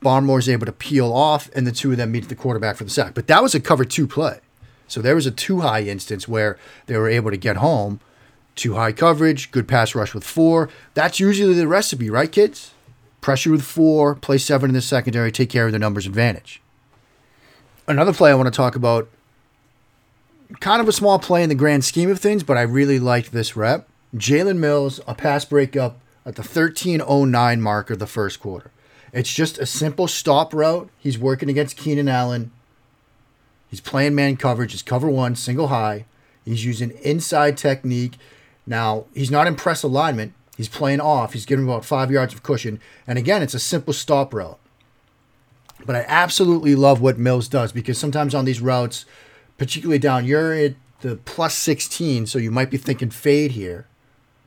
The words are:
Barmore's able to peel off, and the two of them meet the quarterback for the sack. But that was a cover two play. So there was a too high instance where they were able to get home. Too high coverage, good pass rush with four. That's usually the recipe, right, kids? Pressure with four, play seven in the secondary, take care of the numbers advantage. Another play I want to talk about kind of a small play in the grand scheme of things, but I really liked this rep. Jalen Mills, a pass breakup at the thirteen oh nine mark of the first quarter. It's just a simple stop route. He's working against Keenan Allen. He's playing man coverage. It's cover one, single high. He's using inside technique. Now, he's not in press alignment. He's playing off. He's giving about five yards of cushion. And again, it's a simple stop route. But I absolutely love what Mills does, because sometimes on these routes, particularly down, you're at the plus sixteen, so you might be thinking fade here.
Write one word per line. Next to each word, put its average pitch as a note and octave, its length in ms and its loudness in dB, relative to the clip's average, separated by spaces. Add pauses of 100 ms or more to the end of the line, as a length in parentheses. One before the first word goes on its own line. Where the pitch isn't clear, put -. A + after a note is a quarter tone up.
Barmore's C3 460 2
able A#2 160 0
to G#2+ 80 -6
peel B2+ 400 0
off, D3+ 420 2
and B2+ 120 0
the B2 60 -2
two C3+ 180 -2
of B2 80 0
them A#2 140 -2
meet A2+ 180 -6
the A#2+ 40 -12
quarterback A2 420 -4
for A2 80 -12
the G2+ 60 -10
sack. - 220 -2
But - 140 -8
that E3+ 160 6
was B3+ 120 2
a D3+ 60 0
cover C3+ 240 2
two D3 220 -2
play. - 340 -4 (480)
So - 120 -10
there B2+ 140 2
was D#3 120 2
a B2+ 40 -2
too F#3 300 -2
high A2 220 0
instance G2+ 440 -8
where G#2+ 320 -2 (280)
they A#2+ 100 -4
were A2 120 2
able A2+ 220 0
to G2+ 60 -4
get F#2+ 220 -2
home. G#2+ 420 0 (560)
Too A#2 180 -4
high A2+ 160 -2
coverage, D#3 640 2
good A#2+ 160 -2
pass A#2 260 2
rush G#2+ 180 -4
with G#2 120 -10
four. E3 440 2 (260)
That's E3+ 260 0
usually G3 340 4
the E3+ 140 2
recipe, D#3 420 0
right, C#3+ 220 0
kids? - 400 2 (480)
Pressure C#3 320 2
with D3+ 100 4
four, D#3 540 4
play C#3 220 0
seven C3+ 320 0
in B2+ 40 2
the B2+ 60 2
secondary, A#2+ 500 0
take A#2+ 180 0
care A#2 180 0
of A2+ 60 0
the A2 60 -2
numbers G#2 280 -2
advantage. G#2 540 -2 (1300)
Another D#3 260 4
play D3+ 200 8
I - 20 6
want C3 140 4
to A#2+ 80 -4
talk B2 180 2
about A#2 340 0 (1500)
kind A3 240 2
of A3 60 0
a G#3 40 6
small G3+ 280 4
play F3 240 2
in D#3+ 40 2
the D3+ 60 0
grand C#3+ 300 2
scheme E3+ 260 0
of F#3+ 80 0
things, G#3 240 0
but C#3 140 0
I A#2+ 60 2
really C3+ 360 2
liked B2 320 0
this A#2 240 -4
rep. A#2 340 -2 (280)
Jalen D3 400 2
Mills, D3 500 0
a A#2+ 80 -8
pass C#3+ 300 -2
breakup C3+ 560 0 (260)
at A#2+ 80 -12
the A#2 80 -12
thirteen E3 580 -2
oh C#3 240 2
nine A#2+ 360 2
mark G#2+ 280 -2
of G#2 120 -6
the G#2 60 -8
first G2+ 340 -6
quarter. F#2 320 -12 (400)
It's B2 200 -4
just D#3+ 260 -4
a C3+ 80 -4
simple D#3 420 -2
stop D#3 440 2
route. D#3+ 460 0
He's B2+ 200 -4
working C3+ 300 -2
against C#3+ 280 -2
Keenan C#3+ 320 -2
Allen. B2 420 -2 (1200)
He's G2 100 -16
playing C#3+ 360 0
man C#3 200 2
coverage. A#2+ 380 -2
It's F#2+ 80 -12
cover B2+ 260 -2
one, B2+ 280 0
single C3+ 320 -2
high. A2 380 -2 (380)
He's A2+ 200 -4
using A#2+ 260 -4 (120)
inside D3 540 0
technique. B2 580 -2 (520)
Now, A2+ 380 -4 (100)
he's C3+ 160 -4
not D3 160 4
in E3+ 80 0
press D#3 300 -2
alignment. C3 480 -2 (240)
He's A2+ 120 -8
playing C#3+ 320 -2
off. D3 320 0
He's A2 140 -10
giving C3+ 180 0
about B2 200 -4
five C3 260 -2
yards C3+ 240 0
of - 80 -20
cushion. B2 380 -4 (260)
And B2 120 -4
again, E3+ 240 2
it's C3+ 120 -4
a A#2+ 60 -6
simple - 320 -4
stop C#3 420 -2
route. F2+ 240 -10 (1300)
But B2 100 -4
I A#2+ 120 -4
absolutely E3+ 640 2
love C#3 260 6
what B2 180 2
Mills B2 300 0
does, A#2+ 240 -2
because A#2+ 240 -6
sometimes D3 380 -2
on C3+ 100 0
these B2 160 -2
routes, B2 460 -2 (500)
particularly D3+ 420 -2
down, C3 260 2
you're D#3 280 2
at D3 220 0 (260)
the A#2+ 160 -8
plus - 380 -6
sixteen, C#3 720 -2
so B2+ 120 -4
you A2+ 120 -2
might B2+ 200 0
be - 60 -2
thinking C3 340 -4
fade D3 420 0
here. F#2+ 340 -10 (600)